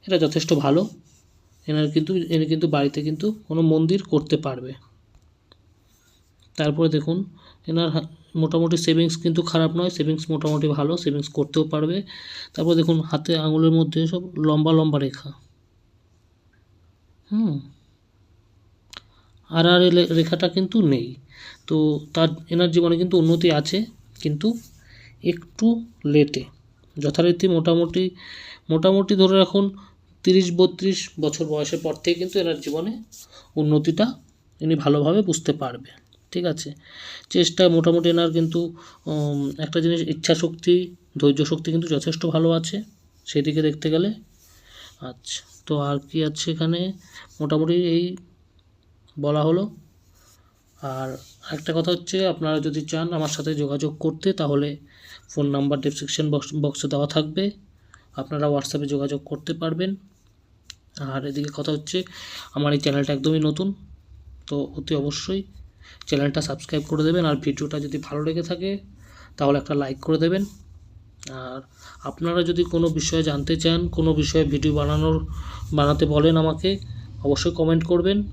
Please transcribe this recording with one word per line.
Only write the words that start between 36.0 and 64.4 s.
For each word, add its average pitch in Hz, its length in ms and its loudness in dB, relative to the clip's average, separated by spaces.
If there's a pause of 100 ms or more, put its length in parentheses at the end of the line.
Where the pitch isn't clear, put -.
ঠিক 175 140 -4
আছে? 156 240 -4 (600)
চেষ্টা 175 400 4
মোটামুটি 170 400 4
এনার 170 220 2
কিন্তু, 165 280 0 (460)
উম, 147 540 -2
একটা 160 220 -2
জিনিস, 170 200 0
ইচ্ছা 160 340 0
শক্তি, 165 400 0 (420)
ধৈর্য 143 280 4
শক্তি 160 260 -4
কিন্তু 165 160 0
যথেষ্ট 160 380 -2
ভালো 165 260 2
আছে 165 260 -2 (500)
সেদিকে 151 340 0
দেখতে 151 280 -2
গেলে। 170 200 2 (880)
আচ্ছা, - 420 -12 (240)
তো 156 140 -2
আর 143 200 -2
কি 139 240 -8
আছে 156 280 -4
এখানে? 160 280 0 (600)
মোটামুটি 156 320 0
এই 175 420 0 (1040)
বলা 147 240 0
হলো। 170 200 2 (1160)
আর 131 280 -6 (420)
একটা 156 220 -6
কথা 165 180 0
হচ্ছে, 185 360 -2
আপনারা 160 320 0
যদি 147 220 -4
চান 160 320 -4
আমার 156 160 -2
সাথে 151 260 -4
যোগাযোগ 143 440 -4
করতে, 160 340 -2
তাহলে 143 440 0 (520)
ফোন 147 200 -2
নাম্বার 139 320 0
ডেসক্রিপশন 147 500 -2
বক্স, 147 240 -2
বক্সে 147 320 -2
দেওয়া 143 200 -2
থাকবে, 156 440 -2 (640)
আপনারা 147 320 -4
WhatsApp-এ 143 400 -2
যোগাযোগ 139 380 -4
করতে 151 280 -8
পারবেন। 165 420 -4 (1040)
আর 135 260 -6
এদিকে 143 300 -6
কথা 147 160 -4
হচ্ছে, 151 320 -4 (500)
আমার 147 200 2
এই 143 60 2
চ্যানেলটা 143 340 0
একদমই 151 260 0
নতুন, 156 340 0 (760)